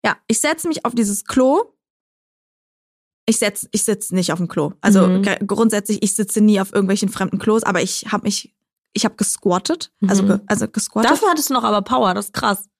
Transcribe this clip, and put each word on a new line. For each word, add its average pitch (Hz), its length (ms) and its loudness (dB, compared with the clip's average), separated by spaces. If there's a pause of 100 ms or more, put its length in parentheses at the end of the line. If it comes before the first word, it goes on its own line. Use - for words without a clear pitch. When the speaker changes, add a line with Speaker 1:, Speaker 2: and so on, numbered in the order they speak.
Speaker 1:
Ja, 180 100 0 (120)
ich 226 120 0
setze 311 280 -2
mich 311 160 -4
auf 240 100 -2
dieses 208 300 -2
Klo. 269 480 2 (1500)
Ich 226 120 2
setz, 208 340 -2
ich 202 120 -2
sitz - 280 -2
nicht 180 200 0
auf 165 60 -2
dem 170 100 -2
Klo. 151 240 -2 (100)
Also 196 240 6
Speaker 2:
Mhm. 185 160 2
Speaker 1:
gr-, 202 240 -2
grundsätzlich, 208 560 0
ich 208 120 -2
sitze 214 280 -2
nie 208 180 6
auf 190 120 -4
irgendwelchen 196 360 0
fremden 196 300 -4
Klos, 220 240 2
aber - 180 0
ich - 320 -6
hab 214 100 -4
mich, - 320 -6 (380)
ich 220 140 -2
hab 190 100 -2
gesquattet. - 760 -2 (140)
Also 190 180 4
Speaker 2:
Mhm. 202 40 4
Speaker 1:
ge-, 202 180 2
also 214 220 -2
gesquattet. 226 420 -2
Speaker 2:
Dafür 381 200 2
hattest 311 180 0
du 262 60 -2
noch 233 100 0
aber 208 180 2
Power, 233 300 0
das 202 140 -4
ist - 80 -16
krass. - 340 -2 (120)